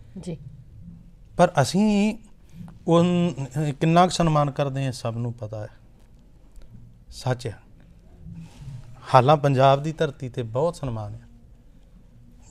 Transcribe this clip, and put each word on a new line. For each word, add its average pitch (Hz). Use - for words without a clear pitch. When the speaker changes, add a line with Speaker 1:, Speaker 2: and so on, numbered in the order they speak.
Speaker 1:
ਜੀ। 165
Speaker 2:
ਪਰ 175
ਅਸੀਂ 208
ਉਹ 170
ਕਿੰਨਾ 165
ਕੁ 180
ਸਨਮਾਨ 151
ਕਰਦੇ 139
ਹਾਂ, 131
ਸਭ 120
ਨੂੰ 117
ਪਤਾ 110
ਹੈ, 107
ਸੱਚ 127
ਹੈ। 101
ਹਾਲਾਂ 135
ਪੰਜਾਬ 139
ਦੀ 160
ਧਰਤੀ 147
'ਤੇ 120
ਬਹੁਤ 131
ਸਨਮਾਨ 110
ਹੈ। 117